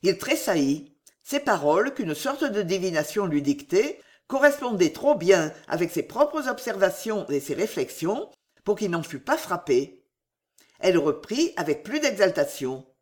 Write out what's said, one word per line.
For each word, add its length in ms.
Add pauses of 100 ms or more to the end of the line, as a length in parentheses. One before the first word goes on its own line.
Il 160
tressaillit. 760 (260)
Ces 180
paroles, 540
qu'une 200
sorte 280
de 200
divination 640
lui 160
dictait, 580 (260)
correspondaient 680
trop 220
bien 380 (160)
avec 240
ses 100
propres 460
observations 800
et 100
ses 160
réflexions 760 (360)
pour 120
qu'il 140
n'en 140
fût 160
pas 160
frappé. 680 (760)
Elle 180
reprit 580
avec 280
plus 160
d'exaltation. 840 (180)